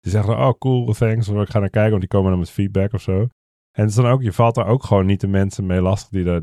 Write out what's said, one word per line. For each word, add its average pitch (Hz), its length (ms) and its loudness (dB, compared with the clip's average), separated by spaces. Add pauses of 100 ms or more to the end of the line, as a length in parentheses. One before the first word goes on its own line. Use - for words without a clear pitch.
Die 90 120 -6
zeggen 104 180 0
dan, 127 160 0
"Oh, 127 120 0
cool, 123 340 0
thanks, 113 360 -2
of 104 140 0
ik 98 80 -2
ga - 80 -2
naar 98 120 -2
kijken," 107 200 2
want 104 100 0
die 90 100 -6
komen 98 200 2
dan 92 80 2
met 85 120 -4
feedback 98 420 -2
of 98 100 -6
zo. 95 180 -2
En 120 100 -2 (520)
het 107 60 2
is 104 60 -2
dan 120 120 4
ook, 131 160 2
je 107 100 -2
valt 117 240 2
er 117 80 -2
ook 113 200 0
gewoon 98 220 2
niet 98 140 0
de 101 60 -4
mensen 98 400 -2
mee 92 140 0
lastig 95 300 -2
die 95 140 -2
daar, 87 180 0